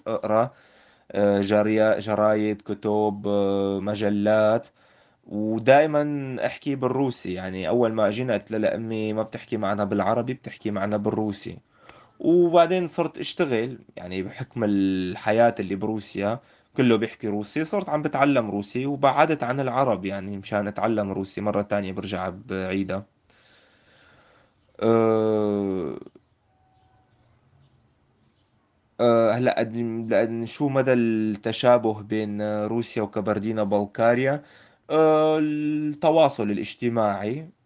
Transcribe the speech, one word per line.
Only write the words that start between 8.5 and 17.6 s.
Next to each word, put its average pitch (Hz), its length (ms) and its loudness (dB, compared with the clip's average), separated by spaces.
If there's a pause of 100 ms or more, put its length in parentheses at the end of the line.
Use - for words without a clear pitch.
لها 110 80 -4
لأمي 107 540 -2
ما 110 100 -2
بتحكي 110 340 -8
معنا 104 260 -2
بالعربي، 107 500 0
بتحكي - 380 -10
معنا 104 260 -2
بالروسي. 104 600 -4 (600)
وبعدين 175 680 4
صرت 156 300 -4
أشتغل، 127 640 -2 (180)
يعني 92 260 -6
بحكم 113 400 -6
الحياة 98 960 2
اللي 95 160 -4
بروسيا 107 640 -4 (380)
كله 123 180 6
بيحكي 110 320 -4
روسي، 104 380 -4